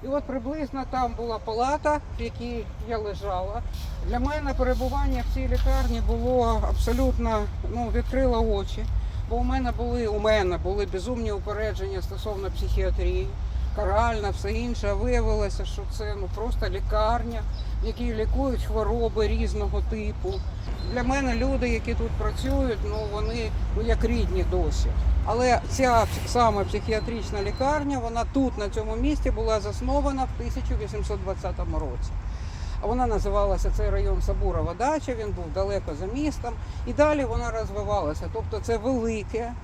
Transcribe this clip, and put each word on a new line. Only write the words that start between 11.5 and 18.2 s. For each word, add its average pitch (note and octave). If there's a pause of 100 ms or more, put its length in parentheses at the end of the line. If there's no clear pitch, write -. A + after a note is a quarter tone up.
стосовно G3
психіатрії, F3+ (480)
каральна, G#3
все G3
інше. A3+
А G3+
виявилося, A3
що - (160)
це, G#3
ну, F3+
просто A3
лікарня, A3 (420)
в A3+
якій A#3
лікують A#3